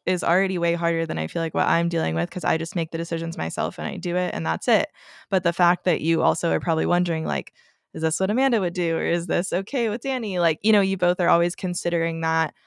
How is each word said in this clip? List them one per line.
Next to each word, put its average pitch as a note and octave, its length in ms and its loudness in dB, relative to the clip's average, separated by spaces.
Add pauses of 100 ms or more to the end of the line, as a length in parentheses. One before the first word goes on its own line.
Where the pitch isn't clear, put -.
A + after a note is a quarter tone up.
is F3+ 180 0
already F#3 340 2
way E3+ 180 0
harder E3 300 0
than D#3+ 140 -6
I D#3+ 80 -4
feel E3 140 -4
like D#3+ 140 -4
what E3 120 2
I'm E3+ 220 2
dealing D#3+ 260 0
with, E3+ 160 0
'cause F3 140 -6
I D#3+ 120 2
just D#3+ 180 -6
make E3 160 -4
the E3 80 -6
decisions E3 380 -4
myself E3 420 -4
and D#3 80 -6
I C#3+ 100 -6
do E3+ 200 -4
it F3+ 180 -2
and E3 100 -4
that's D#3+ 220 -4
it. A3 220 2 (400)
But F#3 140 0
the E3+ 100 2
fact A3+ 320 2
that E3+ 160 2
you D#3+ 220 2
also E3 280 2
are D#3+ 100 2
probably D#3+ 260 0
wondering, E3+ 380 0
like, C#3+ 280 -4 (400)
"Is D#3+ 100 -6
this D#3+ 160 0
what F#3+ 120 0
Amanda B3 300 2
would F3 120 -2
do? E3+ 240 0
Or D#3 80 -2
is E3+ 220 0
this E3 260 0
okay A3 360 -2
with G#3+ 120 -4
Danny?" A#3 380 -4
Like, E3 240 2
you G#3+ 100 4
know, G3+ 80 6
you F#3+ 160 0
both F3+ 240 2
are E3+ 80 2
always E3+ 260 4
considering E3+ 680 -2
that D#3+ 320 0 (140)